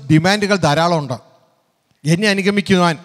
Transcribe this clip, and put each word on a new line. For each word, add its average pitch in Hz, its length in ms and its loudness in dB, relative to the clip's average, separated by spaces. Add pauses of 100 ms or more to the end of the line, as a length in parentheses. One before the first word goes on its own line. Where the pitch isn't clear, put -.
ഡിമാൻഡുകൾ 190 520 2
ധാരാളമുണ്ട്. 156 600 -2 (840)
എന്നെ 170 240 0
അനുഗമിക്കുവാൻ 196 760 0